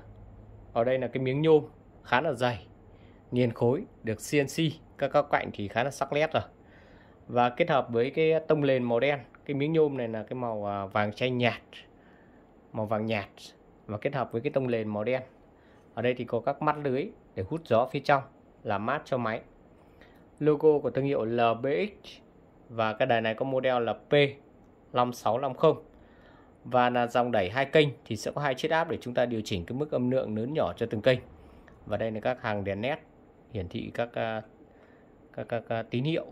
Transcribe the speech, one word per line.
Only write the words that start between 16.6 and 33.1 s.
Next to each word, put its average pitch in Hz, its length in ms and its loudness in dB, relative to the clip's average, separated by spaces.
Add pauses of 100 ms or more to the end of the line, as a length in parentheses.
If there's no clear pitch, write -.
mắt 151 220 2
lưới 139 220 -2 (280)
để 95 140 -6
hút 165 160 -6
gió 120 220 4
phía 143 140 -6
trong, 139 220 2 (400)
làm 104 240 -4
mát 143 180 -2
cho 131 140 -2
máy. 110 220 -4 (960)
Logo 151 400 6
của 123 120 -2
thương 135 140 0
hiệu 139 200 0
L 117 160 0 (220)
B 131 40 -2
X, 175 420 -4 (600)
và 113 240 0
cái 131 140 0
đài 117 140 4
này 110 140 0
có 135 100 -4
model 131 400 0
là 110 80 0
P - 200 -10 (800)
năm 123 200 2
sáu 113 260 0
năm 135 160 -2
không. 156 280 4 (840)
Và 123 260 4
là 123 160 2
dòng 120 240 0
đẩy 98 200 0
hai 135 140 0
kênh 156 240 4 (160)
thì 110 120 -6
sẽ - 140 -8
có 143 100 -6
hai 143 140 0
chiết - 160 -4
áp 165 200 0
để 107 100 -4
chúng 123 140 -10
ta 127 120 2
điều 117 180 -2
chỉnh 90 220 -4
cái 120 120 -6
mức 151 120 -6
âm 123 200 0
lượng 110 260 -2
lớn 123 180 -4
nhỏ 95 220 0
cho 117 140 -2
từng 107 120 -4
kênh. 127 160 6 (680)
Và 104 100 -2
đây 113 140 -2
là 107 100 -6
các 123 220 -2
hàng 104 220 -2
đèn 98 160 -4
nét 139 180 -2 (540)